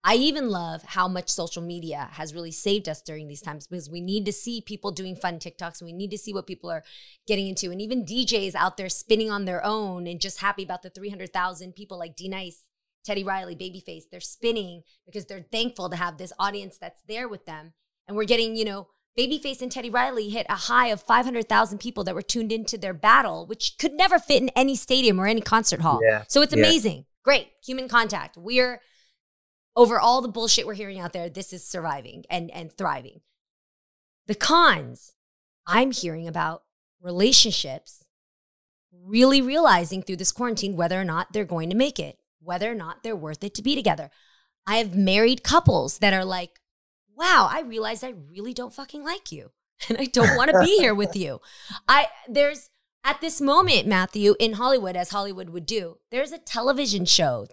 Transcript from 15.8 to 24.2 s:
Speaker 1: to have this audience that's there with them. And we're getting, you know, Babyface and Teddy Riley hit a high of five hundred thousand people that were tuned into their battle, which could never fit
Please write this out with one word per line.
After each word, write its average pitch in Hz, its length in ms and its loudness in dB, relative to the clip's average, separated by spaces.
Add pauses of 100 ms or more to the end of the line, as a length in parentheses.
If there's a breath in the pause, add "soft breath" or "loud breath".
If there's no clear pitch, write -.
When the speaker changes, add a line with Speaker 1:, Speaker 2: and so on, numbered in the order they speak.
Speaker 1:
to 175 60 -6
have 170 240 -6
this - 180 -14
audience 202 400 -6
that's - 300 -18
there 233 200 -10
with 202 200 -14
them. 156 260 -16 (340)
And 202 80 -10
we're 214 100 0
getting, 226 300 2
you 220 100 -2
know, 196 240 -8 (280)
Babyface 269 460 -2
and 247 80 -8
Teddy 240 180 -8
Riley 214 400 -2
hit 208 200 -6
a 202 60 -2
high 240 340 2
of 208 120 -2
five 240 240 2
hundred 233 240 -4
thousand 208 300 2
people 208 240 -8
that 185 100 -4
were 208 80 -6
tuned 220 300 -4
into 226 260 -6
their 185 160 -6
battle, 180 540 4
which - 320 -6
could 285 140 0
never 359 260 4
fit 269 240 4